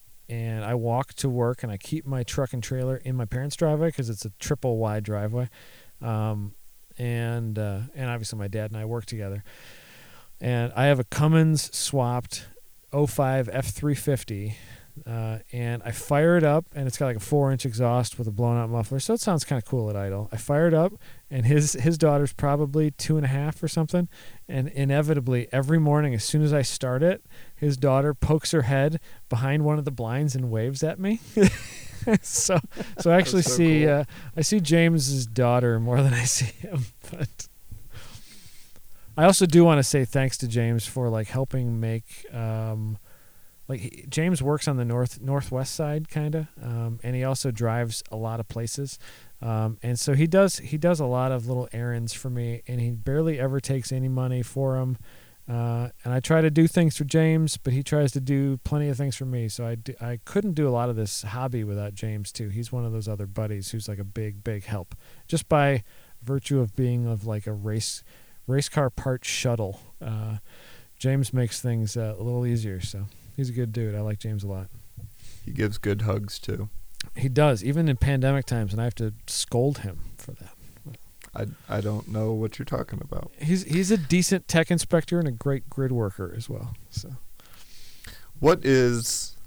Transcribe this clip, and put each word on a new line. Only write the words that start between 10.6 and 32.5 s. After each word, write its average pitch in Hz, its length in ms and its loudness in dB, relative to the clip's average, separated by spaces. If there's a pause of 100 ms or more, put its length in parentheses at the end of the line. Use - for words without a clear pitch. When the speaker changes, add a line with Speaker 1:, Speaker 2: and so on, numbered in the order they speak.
Speaker 1:
I 123 100 4
have 143 140 6
a 123 40 -2
Cummins 160 720 4
swapped 123 720 -2 (440)
oh 147 160 2
five 135 440 0
F 127 160 -2
three 147 280 -2
fifty, 107 600 -2 (520)
uh, 113 320 -4 (120)
and 120 320 -4
I 113 60 -6
fire 151 480 4
it 165 60 6
up, 151 320 4
and 139 100 -2
it's 127 140 -2
got, 143 80 0
like, 120 80 0
a 107 40 -4
four-inch 135 460 2
exhaust 120 540 0
with 117 80 -4
a 110 40 -2
blown-out 117 380 2
muffler, 117 300 -2
so 220 160 0
it 233 40 0
sounds 175 240 2
kinda 123 200 -2
cool 117 260 -2
at 104 60 -2
idle. 98 360 -4
I 110 60 -6
fire 147 300 2
it 160 80 4
up, 175 180 4 (380)
and 127 160 2
his, 147 260 6
his 151 240 2
daughter's 147 360 4
probably 147 580 2
two - 260 0
and 147 80 2
a 135 40 2
half 143 340 -2
or 170 40 0
something, 175 400 0 (400)
and 135 200 -2
inevitably, 139 840 2
every 139 280 4
morning, 147 340 4
as 110 100 0
soon 151 200 2
as 147 100 4
I 147 80 4
start 127 400 -2
it, 180 240 4 (300)
his 147 200 2
daughter 139 380 4
pokes - 380 2
her 160 120 4
head 139 360 2 (300)
behind 135 360 2
one 151 140 2
of 143 60 -4
the 147 60 -2
blinds 123 440 -2
and 127 160 -2
waves 120 320 -2
at 160 160 -2
me. 202 200 0 (160)
<laughs> 202 140 8 (720)
So, - 380 0